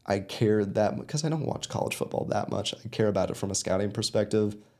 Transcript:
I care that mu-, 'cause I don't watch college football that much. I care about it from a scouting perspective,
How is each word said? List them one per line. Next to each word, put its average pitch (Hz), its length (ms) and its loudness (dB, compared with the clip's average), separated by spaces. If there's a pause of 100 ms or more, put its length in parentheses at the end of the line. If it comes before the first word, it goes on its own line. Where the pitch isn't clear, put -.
I 101 140 2
care 107 440 2
that 104 320 2
mu-, - 80 -6
'cause 151 180 -4
I 160 60 0
don't 151 160 -2
watch - 240 -4
college - 260 -2
football - 360 -2
that - 180 0
much. 104 260 -2
I - 140 -14
care 110 200 2
about 95 220 2
it 95 60 -4
from 98 140 -4
a 95 40 -4
scouting 101 380 0
perspective, 107 640 0 (240)